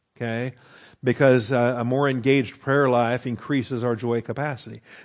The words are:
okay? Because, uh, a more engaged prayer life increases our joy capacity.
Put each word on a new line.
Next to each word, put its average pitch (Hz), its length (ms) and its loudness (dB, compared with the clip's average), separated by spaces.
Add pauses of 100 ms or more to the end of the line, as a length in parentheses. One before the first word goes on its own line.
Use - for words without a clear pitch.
(160)
okay? 120 380 -6 (500)
Because, 127 480 4
uh, 123 260 2
a 117 60 -2
more 135 240 0
engaged 131 520 0
prayer 139 280 2
life 120 380 0
increases 123 580 -4
our 120 120 0
joy 117 260 -2
capacity. 120 580 -10 (240)